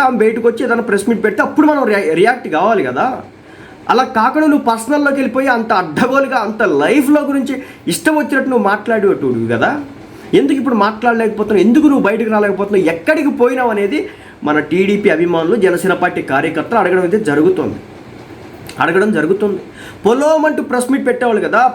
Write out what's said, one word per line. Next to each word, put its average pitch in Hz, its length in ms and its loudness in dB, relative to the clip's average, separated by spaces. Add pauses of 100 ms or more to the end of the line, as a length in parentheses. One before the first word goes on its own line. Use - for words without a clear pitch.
ఆమె 254 120 0
బయటకు 220 300 2
వచ్చి 233 180 0
ఏదైనా 233 160 0
ప్రెస్ 202 280 -2
మీట్ 226 140 0
పెడితే 214 240 0
అప్పుడు 302 200 2
మనం 294 240 2
రియా-, 170 300 0
రియాక్ట్ 240 260 0
కావాలి 185 360 0
కదా. 131 220 -2 (840)
అలా 247 160 2 (140)
కాకుండా 294 280 2
నువ్వు 285 240 2
పర్సనల్లోకి 277 480 0
వెళ్ళిపోయి 262 380 0
అంత 226 160 -2
అడ్డగోలుగా 240 720 0
అంత 220 160 -4
లైఫ్లో 233 580 2
గురించి 269 340 -2 (380)
ఇష్టం 311 220 0
వచ్చినట్టు 277 380 -2
నువ్వు 214 180 2
మాట్లాడేటోడివి 175 840 0
కదా. 143 180 0 (640)
ఎందుకు 269 260 4
ఇప్పుడు 240 160 -2
మాట్లాడలేకపోతున్నావు? 214 920 0
ఎందుకు 262 260 6
నువ్వు 240 160 2
బయటకు 220 220 -2
రాలేకపోతున్నావు? 202 640 0
ఎక్కడికి 302 360 0 (120)
పోయినావు 247 280 2
అనేది 214 300 -2 (440)
మన 151 160 0
టీడీపీ 196 500 0
అభిమానులు, 170 460 0
జనసేన 185 380 2
పార్టీ 175 280 -2
కార్యకర్తలు 160 580 -2
అడగడం 185 260 2
అయితే 180 140 0 (100)
జరుగుతోంది, 151 480 0 (1000)
అడగడం 185 380 2
జరుగుతుంది. 196 440 0 (440)
పొలోమంటూ 294 580 2
ప్రెస్ 247 280 -2
మీట్ 269 160 -2
పెట్టేవాళ్ళు 240 400 0
కదా. 208 140 2 (140)